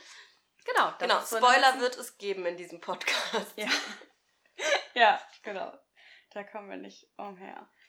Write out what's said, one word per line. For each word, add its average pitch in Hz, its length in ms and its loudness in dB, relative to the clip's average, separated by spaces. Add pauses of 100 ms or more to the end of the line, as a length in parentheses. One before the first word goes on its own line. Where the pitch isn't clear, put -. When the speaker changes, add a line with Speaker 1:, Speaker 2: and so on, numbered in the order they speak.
(640)
Speaker 1:
Genau, 415 260 2
das - 80 -16
Speaker 2:
Genau, 233 200 2
Speaker 1:
ist - 100 -8
so 233 80 -4
eine 226 80 4
Speaker 2:
Spoiler 262 220 8
Speaker 1:
letzte 262 140 4
Speaker 2:
wird 247 160 -2
es - 200 -16
geben 190 280 -6
in 175 120 -4
diesem 170 220 -16
Podcast. - 800 -4
Speaker 1:
Ja. 214 160 -6
<laughs> - 40 0 (1160)
Ja, 220 260 6 (240)
genau. 196 300 -10 (580)
Da 208 120 -12
kommen 202 260 -16
wir 196 80 -12
nicht - 400 -18
umher. 196 520 -16 (200)